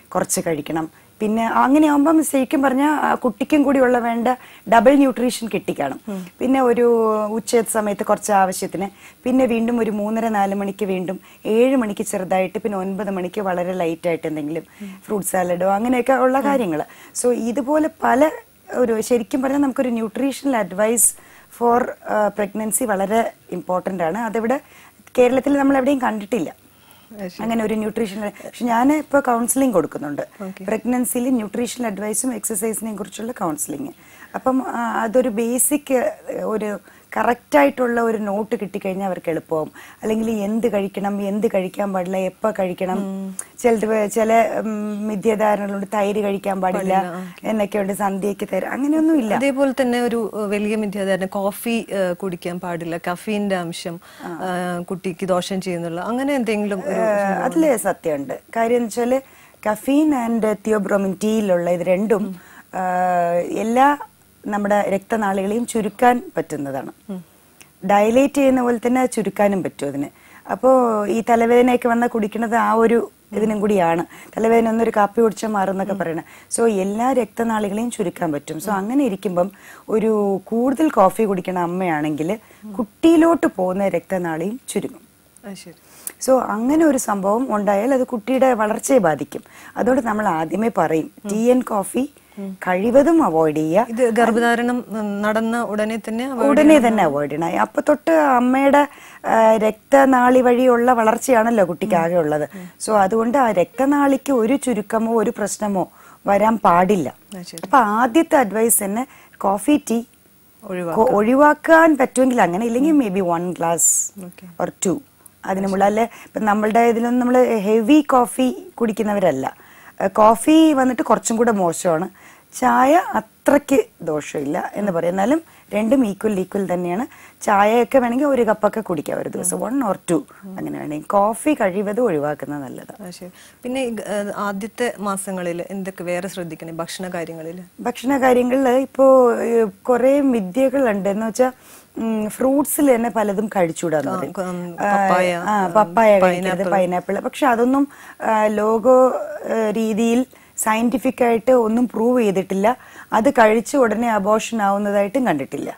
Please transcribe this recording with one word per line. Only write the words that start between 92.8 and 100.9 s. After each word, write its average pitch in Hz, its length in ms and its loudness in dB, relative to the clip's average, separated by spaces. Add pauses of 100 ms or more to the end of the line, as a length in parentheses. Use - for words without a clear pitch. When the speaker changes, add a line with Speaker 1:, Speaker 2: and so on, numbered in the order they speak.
Speaker 1:
അവോയ്ഡ് 160 340 2
ചെയ്യുക. 165 320 2
Speaker 2:
ഇത് 233 200 0
ഗർഭധാരണം, 233 800 0
ഉം, 202 340 -6
നടന്ന 226 400 -2
ഉടനെ 214 360 -4
തന്നെ 226 340 -6
അവോയ്ഡ് 262 180 0
Speaker 1:
ഉടനെ 302 180 6
Speaker 2:
ചെയ്യണം? 294 200 6
Speaker 1:
തന്നെ 214 160 2
അവോയ്ഡ് 147 280 0
ചെയ്യണം. 165 300 -2
അപ്പൊ 247 280 -2
തൊട്ട് 302 220 0
അമ്മയുടെ, 277 760 4 (380)
ആ, 220 300 4
രക്തനാളി 254 880 4
വഴിയുള്ള 247 520 4